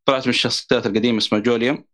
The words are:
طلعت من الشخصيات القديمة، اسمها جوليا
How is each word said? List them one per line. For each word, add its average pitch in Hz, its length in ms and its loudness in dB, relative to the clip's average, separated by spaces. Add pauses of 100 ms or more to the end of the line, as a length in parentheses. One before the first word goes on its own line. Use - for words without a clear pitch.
طلعت 131 220 0
من 123 40 2
الشخصيات 120 560 0
القديمة، 110 320 0
اسمها 107 220 0
جوليا 120 540 0